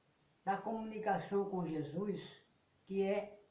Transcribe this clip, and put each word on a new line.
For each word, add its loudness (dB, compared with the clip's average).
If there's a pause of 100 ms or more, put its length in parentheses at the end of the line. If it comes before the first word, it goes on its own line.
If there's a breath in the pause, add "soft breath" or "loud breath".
(440)
da 2
comunicação 0
com 0
Jesus, -4 (360)
que 0
é 2